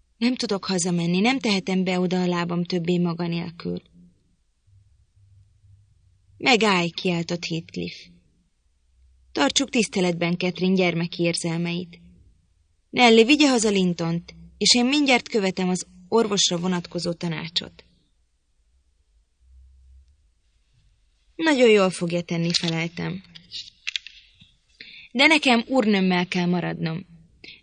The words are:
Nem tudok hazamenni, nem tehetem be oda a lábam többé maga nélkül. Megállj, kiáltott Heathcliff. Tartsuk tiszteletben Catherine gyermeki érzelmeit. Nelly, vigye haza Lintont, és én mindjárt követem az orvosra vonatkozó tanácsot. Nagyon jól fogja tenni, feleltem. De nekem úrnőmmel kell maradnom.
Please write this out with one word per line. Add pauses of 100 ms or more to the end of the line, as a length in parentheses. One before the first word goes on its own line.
(180)
Nem
tudok
hazamenni,
nem
tehetem
be
oda
a
lábam
többé
maga
nélkül. (2500)
Megállj,
kiáltott
Heathcliff. (1400)
Tartsuk
tiszteletben
Catherine
gyermeki
érzelmeit. (880)
Nelly,
vigye
haza
Lintont, (220)
és
én
mindjárt
követem
az (200)
orvosra
vonatkozó
tanácsot. (3500)
Nagyon
jól
fogja
tenni,
feleltem. (1900)
De
nekem
úrnőmmel
kell
maradnom. (580)